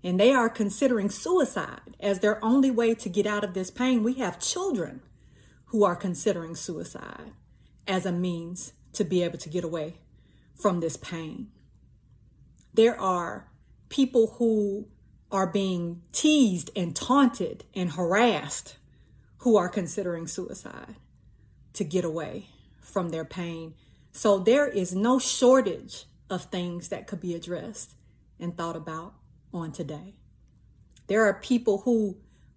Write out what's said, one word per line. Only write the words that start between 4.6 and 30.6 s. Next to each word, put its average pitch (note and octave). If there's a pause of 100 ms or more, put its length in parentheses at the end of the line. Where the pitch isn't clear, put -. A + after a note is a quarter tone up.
who G#3+
are F3
considering E3+
suicide - (540)
as F#3
a F3+
means F3 (180)
to -
be F3
able D3+
to -
get E3+
away D#3+ (540)
from F3+
this E3
pain. D#3+ (1300)
There A3+
are F#3 (400)
people B3+
who G#3+ (440)
are F#3+
being F3 (100)
teased C4
and F3
taunted - (100)
and F3+
harassed F3 (640)
who A3+
are F3+
considering F3
suicide - (760)
to -
get E3+
away E3 (280)
from F3
their D#3+
pain. E3 (380)
So G3+
there B3
is F3+
no A#3
shortage - (240)
of F#3
things F3
that F#3+
could F3
be F3
addressed F3 (440)
and F3
thought E3+
about E3 (380)
on E3
today. D#3 (920)